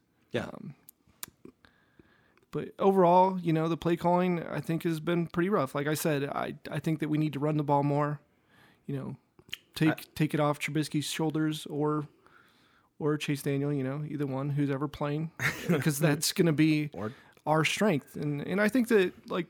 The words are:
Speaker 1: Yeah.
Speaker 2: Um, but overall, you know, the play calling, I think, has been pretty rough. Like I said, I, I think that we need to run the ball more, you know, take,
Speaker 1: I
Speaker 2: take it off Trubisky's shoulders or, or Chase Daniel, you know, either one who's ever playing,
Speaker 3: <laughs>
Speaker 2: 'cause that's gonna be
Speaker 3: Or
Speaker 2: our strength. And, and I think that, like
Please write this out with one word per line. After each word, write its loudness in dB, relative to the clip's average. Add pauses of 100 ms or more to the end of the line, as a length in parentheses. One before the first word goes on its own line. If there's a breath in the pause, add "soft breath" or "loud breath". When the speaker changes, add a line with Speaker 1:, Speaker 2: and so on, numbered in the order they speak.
(320)
Speaker 1:
Yeah. -4
Speaker 2:
Um, -14 (1800 soft breath)
but -6
overall, 6
you 0
know, 2
the -2
play 0
calling, 2
I -6
think, -2
has -2
been 0
pretty 0
rough. 0
Like -2
I 0
said, 0
I, -4 (160)
I -6
think -2
that -2
we 0
need 0
to -6
run 0
the 0
ball 2
more, 0 (640 soft breath)
you -6
know, -8 (580)
take, 2
Speaker 1:
I 0 (180)
Speaker 2:
take 0
it 0
off 0
Trubisky's -2
shoulders -2
or, -2 (920 soft breath)
or 0
Chase -4
Daniel, -2
you -2
know, -4
either -4
one -4
who's 0
ever -2
playing, -4 (180)
Speaker 3:
<laughs> -6 (120)
Speaker 2:
'cause 0
that's 2
gonna 4
be 2
Speaker 3:
Or -6 (340 soft breath)
Speaker 2:
our 4
strength. 0
And, -4
and -2
I 4
think 2
that, 4 (160)
like -6